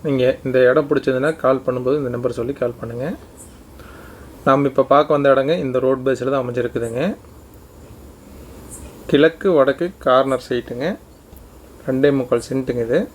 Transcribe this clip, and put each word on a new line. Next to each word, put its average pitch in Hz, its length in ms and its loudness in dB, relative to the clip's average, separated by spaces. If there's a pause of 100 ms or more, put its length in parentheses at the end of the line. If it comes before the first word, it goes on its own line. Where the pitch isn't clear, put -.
நீங்க 135 180 0 (220)
இந்த 127 100 0 (140)
இடம் 143 180 2
பிடிச்சதுன்னா 135 420 0 (120)
கால் 131 240 2
பண்ணும்போது 127 340 -2
இந்த 127 140 -4
நம்பர் 120 240 -4
சொல்லி 120 200 -4
கால் 120 220 -4
பண்ணுங்க. 120 260 -8 (1400)
நாம் 139 240 2
இப்ப 135 200 0
பார்க்க 147 260 4
வந்த 139 180 4
இடங்க 135 200 0 (100)
இந்த 127 200 -2
ரோட் 131 220 0
பேஸில் 127 260 -2
தான் 135 100 -2
அமைஞ்சிருக்குதுங்க. 120 640 -4 (2000)
கிழக்கு 160 480 2
வடக்கு 139 280 2 (200)
கார்னர் 131 420 2
சைட்டுங்க, 123 400 -6 (1000)
ரெண்டே 135 320 2
முக்கால் 120 300 -2
சென்ட்டுங்க 127 400 -4
இது. 147 120 0 (140)